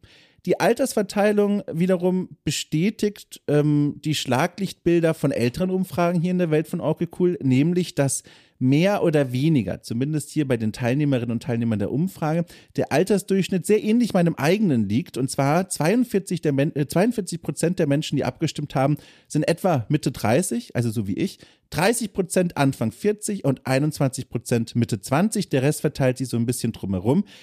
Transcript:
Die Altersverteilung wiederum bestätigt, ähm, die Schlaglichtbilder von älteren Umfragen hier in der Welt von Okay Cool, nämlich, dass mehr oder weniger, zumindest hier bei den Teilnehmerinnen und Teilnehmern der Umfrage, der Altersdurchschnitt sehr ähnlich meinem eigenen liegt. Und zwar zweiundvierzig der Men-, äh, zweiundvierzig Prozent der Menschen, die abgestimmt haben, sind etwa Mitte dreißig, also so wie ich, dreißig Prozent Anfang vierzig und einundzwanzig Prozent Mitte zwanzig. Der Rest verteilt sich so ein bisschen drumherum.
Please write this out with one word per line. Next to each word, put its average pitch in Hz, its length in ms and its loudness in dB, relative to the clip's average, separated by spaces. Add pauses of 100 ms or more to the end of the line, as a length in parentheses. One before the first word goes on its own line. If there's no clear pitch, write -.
(460)
Die 180 120 0
Altersverteilung 208 1040 0 (100)
wiederum 180 680 0
bestätigt, - 1040 -4
ähm, 147 580 2
die 151 120 -2
Schlaglichtbilder 165 960 0
von - 160 -2
älteren 131 400 -2
Umfragen 180 500 0
hier 180 120 0
in 180 60 0
der 175 120 0
Welt 151 160 2
von - 140 -6
Okay 160 360 -2
Cool, 180 240 0
nämlich, 156 540 2
dass 139 300 -2 (380)
mehr 160 400 2
oder 147 300 2
weniger, 127 500 0
zumindest 143 480 -4
hier 151 160 -2
bei 131 100 0
den 110 160 -2
Teilnehmerinnen 127 600 0
und 117 100 -4
Teilnehmern 117 380 -2
der 101 100 -2
Umfrage, 165 540 -2 (320)
der - 160 -2
Altersdurchschnitt 190 760 0
sehr 214 160 4
ähnlich 220 320 2
meinem 175 220 2
eigenen 147 520 2
liegt. 120 280 -2
Und 131 140 -2
zwar 151 380 2
zweiundvierzig 190 760 0
der 151 100 2
Men-, 139 240 0
äh, 147 100 0
zweiundvierzig 190 560 -2
Prozent 170 380 -2
der 151 80 2
Menschen, 147 260 0
die 139 100 0
abgestimmt - 520 -4
haben, 143 220 2 (280)
sind 151 220 -2
etwa 165 400 0
Mitte 147 240 0
dreißig, 180 640 -2
also 120 140 0
so 104 180 -4
wie 98 80 -4
ich, - 240 -4 (300)
dreißig 208 420 0
Prozent 185 440 0
Anfang 135 360 0
vierzig 208 520 -4
und 139 220 -2
einundzwanzig 135 640 0
Prozent 117 480 -2
Mitte 117 240 0
zwanzig. 190 480 0
Der 131 140 0
Rest 147 180 0
verteilt 131 380 0
sich 131 100 -6
so 120 80 -4
ein 117 100 0
bisschen 120 260 -2
drumherum. 101 520 0 (180)